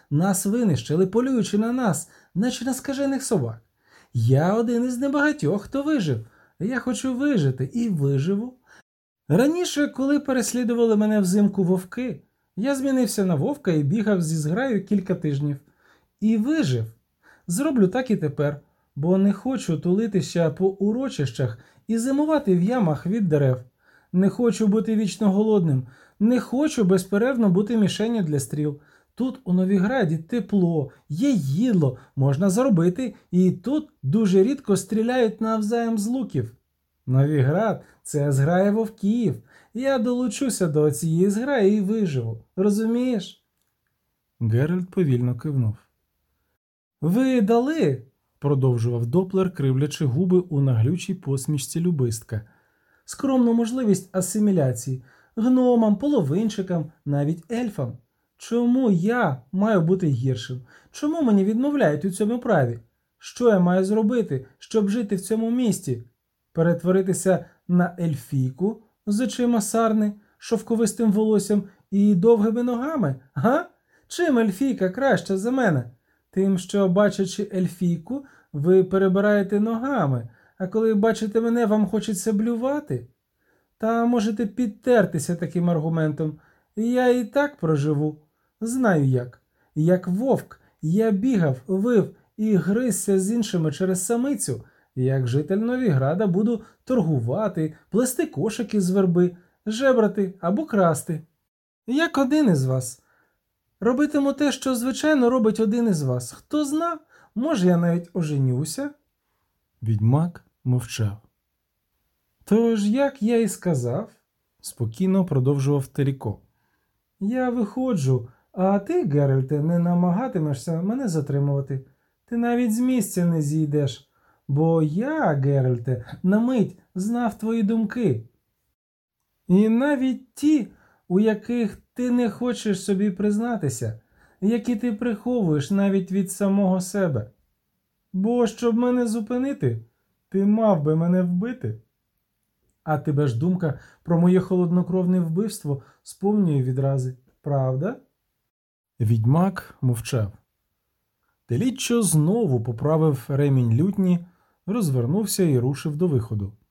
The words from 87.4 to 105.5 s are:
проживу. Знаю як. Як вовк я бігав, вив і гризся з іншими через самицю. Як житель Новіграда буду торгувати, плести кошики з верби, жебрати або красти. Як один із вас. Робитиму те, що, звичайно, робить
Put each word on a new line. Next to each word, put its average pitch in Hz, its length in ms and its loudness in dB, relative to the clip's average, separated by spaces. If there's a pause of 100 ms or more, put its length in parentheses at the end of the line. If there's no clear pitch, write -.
проживу. 151 600 0 (420)
Знаю 220 440 2
як. 127 380 -2 (320)
Як 180 340 2
вовк 208 520 -2 (220)
я 208 280 0
бігав, 196 560 0
вив 196 480 0 (220)
і 214 180 0
гризся 196 640 0
з 196 120 -2
іншими 180 400 -2
через 185 340 -2
самицю. 233 580 -4 (300)
Як 131 340 0
житель 151 280 -2
Новіграда 208 680 0
буду 208 360 0 (220)
торгувати, 160 880 -2 (160)
плести 254 360 0
кошики 202 540 -4
з 180 100 0
верби, 180 460 2 (300)
жебрати 220 760 0
або 208 260 -2
красти. 170 560 0 (640)
Як 311 320 0
один 277 320 4
із 139 140 2
вас. 131 380 -4 (800)
Робитиму 277 520 2
те, 285 200 0
що, 262 220 -4
звичайно, 254 560 0
робить 220 300 2